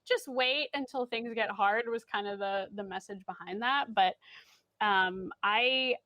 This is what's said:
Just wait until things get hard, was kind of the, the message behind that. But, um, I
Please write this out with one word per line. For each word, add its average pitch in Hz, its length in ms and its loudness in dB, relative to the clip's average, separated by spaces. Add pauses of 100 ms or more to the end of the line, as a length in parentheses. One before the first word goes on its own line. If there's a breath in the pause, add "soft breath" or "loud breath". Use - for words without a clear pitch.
Just - 220 0
wait 262 460 0
until 262 320 -4
things 233 280 -4
get 220 160 0
hard, 208 380 2
was 233 160 -4
kind 202 220 -4
of 202 120 -6
the, 196 360 -2
the 202 100 -8
message 190 420 -10
behind 185 360 -8
that. 262 320 0
But, 190 200 6 (680 loud breath)
um, 190 500 2 (120)
I 247 640 2